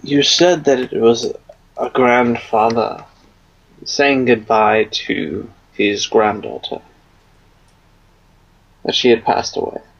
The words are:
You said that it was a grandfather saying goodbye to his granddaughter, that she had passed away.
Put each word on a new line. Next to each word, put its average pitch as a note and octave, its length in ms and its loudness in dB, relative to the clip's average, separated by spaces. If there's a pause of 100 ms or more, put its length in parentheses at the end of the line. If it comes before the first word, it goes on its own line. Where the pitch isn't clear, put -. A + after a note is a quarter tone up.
You C#3+ 200 0
said E3 420 2
that C3+ 140 2
it B2+ 220 -4
was A#2 320 2 (440)
a B2+ 140 -6
grandfather A#2+ 1120 0 (800)
saying C#3 420 0
goodbye A2 640 2
to - 600 -6 (240)
his G2+ 320 -2
granddaughter, - 760 -2 (2000)
that - 100 -4
she - 160 0
had A2+ 140 2
passed - 320 -4
away. - 240 -8 (200)